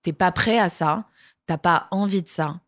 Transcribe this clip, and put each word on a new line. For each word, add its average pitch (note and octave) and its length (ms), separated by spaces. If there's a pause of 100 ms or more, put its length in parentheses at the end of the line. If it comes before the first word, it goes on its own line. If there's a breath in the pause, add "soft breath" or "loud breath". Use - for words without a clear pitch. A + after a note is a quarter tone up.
t'es E3 100
pas F#3 180
prêt A3+ 280
à G3 100
ça, E3 380 (400 soft breath)
t'as D#3+ 120
pas E3+ 320
envie G3 320
de - 60
ça. D#3 400